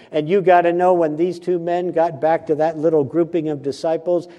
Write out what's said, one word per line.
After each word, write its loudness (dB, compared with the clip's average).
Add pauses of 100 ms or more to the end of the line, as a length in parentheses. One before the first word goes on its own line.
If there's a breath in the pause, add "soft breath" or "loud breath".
(120)
And -2
you 2
gotta 4
know, 2
when 0
these -2
two -4
men -4
got 0
back 0
to 0
that 0
little 2
grouping -2
of -6
disciples, -2 (100)